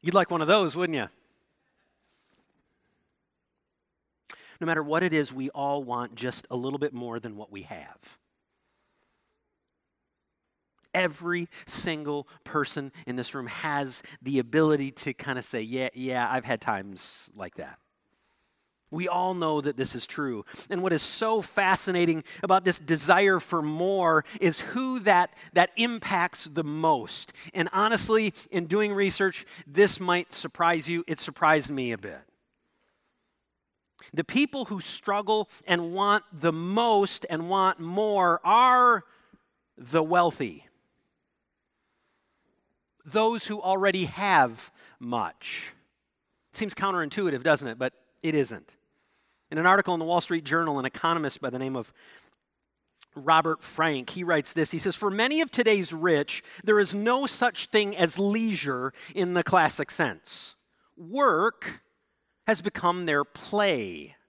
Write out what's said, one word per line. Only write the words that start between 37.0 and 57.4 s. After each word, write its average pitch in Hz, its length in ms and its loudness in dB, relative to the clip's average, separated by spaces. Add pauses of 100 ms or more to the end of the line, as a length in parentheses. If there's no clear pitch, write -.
and 165 180 -4
want 190 300 2
more 185 680 0
are 240 600 6 (680)
the 143 280 0
wealthy. 156 640 0 (2500)
Those 220 420 0
who 208 120 -6
already 190 460 2
have 147 640 2 (280)
much. 117 760 -6 (800)
Seems 208 240 -6
counterintuitive, 175 680 -2
doesn't 143 260 2
it? 113 120 -8
But 160 140 -2 (280)
it 160 140 -2
isn't. 123 400 -4 (760)
In 151 80 -4
an 170 80 4
article 190 260 4
in 170 60 0
the 160 60 -2
Wall 170 160 2
Street 165 240 -4
Journal, 156 340 0
an 127 60 -4
economist 160 540 -2
by 131 120 -6
the 127 80 -6
name 131 160 -4
of 117 180 -10 (1200)
Robert 160 480 0
Frank, 147 480 -2
he 180 140 -8
writes 165 300 0
this. 160 180 0
He 160 80 -4
says, 180 160 -4
"For 208 160 -2
many 254 300 0
of 311 100 -2
today's 208 420 2
rich, 160 500 0 (200)
there 208 160 4
is 190 160 0
no 240 320 0
such - 400 -2